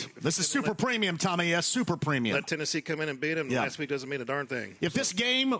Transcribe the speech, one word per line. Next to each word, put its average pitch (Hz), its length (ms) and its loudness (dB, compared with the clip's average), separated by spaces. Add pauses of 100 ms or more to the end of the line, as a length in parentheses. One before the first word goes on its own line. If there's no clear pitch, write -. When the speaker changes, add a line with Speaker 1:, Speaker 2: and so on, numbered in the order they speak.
Speaker 1:
it. - 80 -16
Speaker 2:
they, - 60 -18
Speaker 1:
This 165 180 2
is 180 80 2
Speaker 2:
if - 60 2
they 285 60 2
Speaker 1:
super 254 100 0
Speaker 2:
let, 208 100 0
Speaker 1:
premium, 214 400 2
Tommy 175 340 2
S. 170 140 4
Super 208 300 2
premium. 135 380 2
Speaker 2:
let 139 120 0
Tennessee 156 340 -2
come 156 200 -4
in 156 80 -2
and 135 120 -6
beat 156 180 0
'em 143 120 -2
Speaker 1:
Yeah. 127 120 2
Speaker 2:
last 135 160 -4
week 147 100 -4
doesn't 131 200 -4
mean 139 120 -6
a 123 40 -8
darn 135 220 -2
thing. 107 340 -6
Speaker 1:
If 170 120 0
Speaker 2:
So. 233 80 0
Speaker 1:
this 269 120 0
game 247 480 2